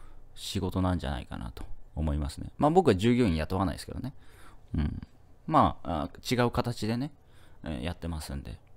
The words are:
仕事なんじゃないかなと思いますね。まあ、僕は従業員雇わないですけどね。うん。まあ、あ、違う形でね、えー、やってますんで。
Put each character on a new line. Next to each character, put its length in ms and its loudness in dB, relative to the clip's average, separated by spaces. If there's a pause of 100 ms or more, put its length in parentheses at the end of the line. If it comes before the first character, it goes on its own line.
(360)
仕 240 -6
事 220 0
な 120 4
ん 60 0
じ 80 -4
ゃ 40 -2
な 100 -4
い 40 -12
か 120 -10
な 140 -8
と 120 -12 (320)
思 180 0
い 40 0
ま 120 -2
す 100 -10
ね。 180 -8
ま 100 4
あ、 40 6
僕 160 6
は 80 8
従 200 4
業 100 6
員 100 4
雇 220 0
わ 80 2
な 60 0
い 40 -6
で 40 -10
す 60 -12
け 80 -10
ど 60 -6
ね。 140 -6 (600)
う 60 2
ん。 200 -2 (440)
ま 380 6
あ、 300 -2
あ、 60 -16 (100)
違 120 2
う 100 4
形 360 -2
で 100 -2
ね、 140 -6 (520)
え 180 -6
ー、 20 -6
や 100 -4
っ 20 -8
て 120 -8
ま 140 -4
す 120 -10
ん 100 -8
で。 160 -12 (160)